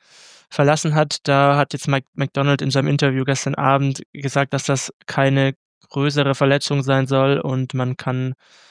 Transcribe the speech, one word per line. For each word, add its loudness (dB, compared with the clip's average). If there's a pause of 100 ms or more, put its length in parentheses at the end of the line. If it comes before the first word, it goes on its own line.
(500)
verlassen 2
hat. 0
Da 4
hat 0
jetzt -6
Mike -2
McDonald 0
in -2
seinem 0
Interview 0
gestern -2
Abend 0 (100)
gesagt, -2
dass -4
das -4 (140)
keine 2 (340)
größere 0
Verletzung 2
sein 0
soll 2
und -4
man -2
kann -4 (360)